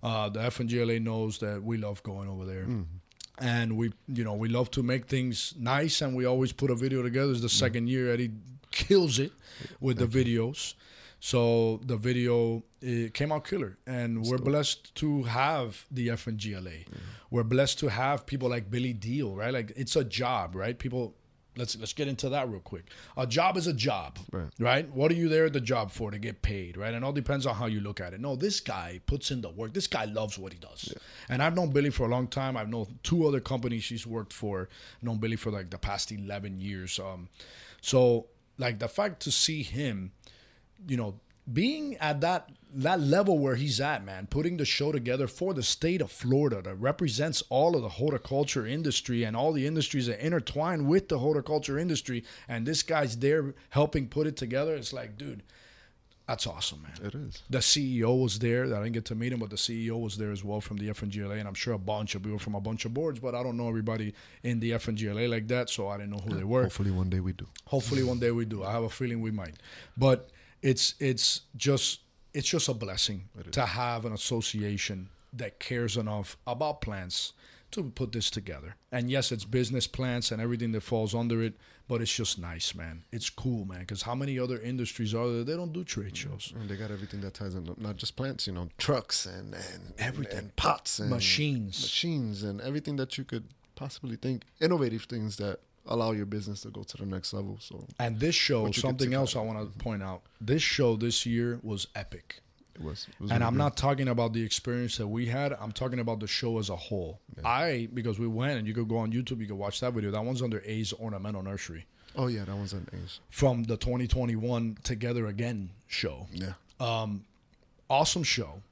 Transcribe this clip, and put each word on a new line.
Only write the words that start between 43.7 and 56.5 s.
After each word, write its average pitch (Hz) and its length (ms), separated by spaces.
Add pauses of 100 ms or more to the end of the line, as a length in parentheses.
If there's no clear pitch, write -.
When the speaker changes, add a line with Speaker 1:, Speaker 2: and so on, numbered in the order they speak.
Speaker 1:
at, 139 240
man, 95 240
putting 170 280
the 151 80
show 143 280
together 127 340
for 185 260
the 139 100
state 170 380
of 120 100
Florida 127 520
that 95 140
represents 139 760
all 156 260
of 127 60
the 107 60
horticulture 135 760
industry 127 580
and 110 120
all 143 160
the 139 140
industries 147 400
that 113 180
intertwine 156 600
with 190 220
the 151 100
horticulture 147 600
industry, 139 460 (240)
and 117 180
this 151 160
guy's 139 360
there 139 360 (160)
helping 147 380
put 151 180
it 151 100
together, 139 380
it's 123 180
like, 113 260
dude, 127 240 (840)
that's 120 180
awesome, 80 360